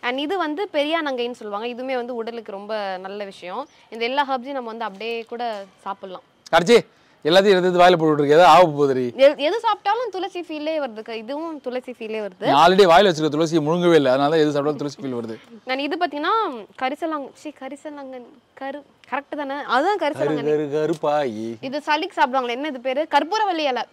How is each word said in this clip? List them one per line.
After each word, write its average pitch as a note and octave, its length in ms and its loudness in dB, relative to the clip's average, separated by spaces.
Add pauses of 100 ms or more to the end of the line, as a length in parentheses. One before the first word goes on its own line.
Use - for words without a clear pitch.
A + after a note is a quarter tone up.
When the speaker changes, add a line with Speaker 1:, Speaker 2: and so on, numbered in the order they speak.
Speaker 1:
And B3+ 180 -4
இது D4+ 180 -4
வந்து E4+ 360 -4
பெரியானங்கைன்னு C#4+ 580 -4
சொல்லுவாங்க. G#3+ 360 -10
இதுவுமே B3+ 280 -8
வந்து A#3+ 200 -6
உடலுக்கு A3+ 360 -10
ரொம்ப G3+ 460 -8
நல்ல G3+ 260 -12
விஷயம். G3 440 -12 (220)
இந்த A3+ 160 -6
எல்லா C4+ 240 -2
ஹெர்ப்ஸையும் C4 300 -6
நம்ம A#3 100 -10
வந்து A3+ 160 -10
அப்படியே A3 380 -10
கூட A3+ 420 -10 (160)
சாப்பிடலாம். G3 420 -12 (280)
Speaker 2:
அடிச்சி, F3 340 6 (380)
எல்லாத்தையும் D3+ 100 4
எடுத்து G3 180 6
எடுத்து F3+ 280 4
வாயில F3+ 180 8
போட்டு D#3 180 2
விட்டுருக்கு. C#3+ 140 0
ஏதோ E3+ 180 8
ஆக E3 160 10
போகுதுடி. C3+ 520 0
Speaker 1:
எ-, C#4 220 6
எது E4 220 -2
சாப்பிட்டாலும் A4+ 520 -2
துளசி F4+ 300 -8
ஃபீலே D4+ 440 -6
வருது. A3 160 -12
க-, A3+ 140 -12
இதுவும் C#4+ 460 -10
துளசி B3+ 300 -10
ஃபீலே A3 360 -10
வருது. F#3 120 -16
Speaker 2:
நீ G3+ 120 -2
already F3+ 380 6
வாயில F#3+ 200 8
வச்சிருக்க D#3 220 0
துளசியை D#3+ 300 0
முழுங்கவே F3 320 2
இல்ல. C#3+ 160 6
அதனால C#3+ 280 2
தான் D3+ 100 4
எது D3+ 40 0
சாப்பிட்டாலும் D3 240 -2
துளசி C#3+ 260 -8
ஃபீல் B2+ 180 -6
வருது. A2+ 180 -10 (280)
Speaker 1:
நான் C4 140 -4
இது D4 180 -4
பாத்தீங்கன்னா E4 680 -4 (180)
கரிசலாங்-, D4 520 -6
சீ, - 260 -16
கரிசலாங்கன்-, C4+ 720 -16 (300)
கரு-, C#4 240 -10 (260)
கரெக்ட் C#4+ 280 -6
தானே? C#4 260 -6
அதுதான் D4+ 340 2
Speaker 2:
கரு, D4+ 160 -2
Speaker 1:
கரிசலாங்கண்ணி. D3+ 560 -2
Speaker 2:
கரு, - 20 -
கருப்பாயி. D3 880 -2
Speaker 1:
இது C4+ 240 -6
சளிக்கு D#4+ 300 -2
சாப்பிடுவாங்களே, C4 320 0
என்ன B3+ 200 -6
இது C4 120 -8
பேரு? C4+ 320 -4
கற்பூரவள்ளி E4 560 0
இலை. B3 260 -4